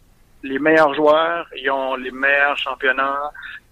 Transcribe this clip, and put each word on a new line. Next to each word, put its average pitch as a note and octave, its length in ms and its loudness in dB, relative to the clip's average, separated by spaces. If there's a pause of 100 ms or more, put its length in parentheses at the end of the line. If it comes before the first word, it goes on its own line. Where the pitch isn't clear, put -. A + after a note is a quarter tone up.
(440)
les C3+ 160 -4
meilleurs D#3 340 4
joueurs, D#3 540 2 (100)
ils C3 140 -4
ont C3 240 -2
les B2+ 160 -8
meilleurs C#3 460 0
championnats, C3+ 760 -4 (400)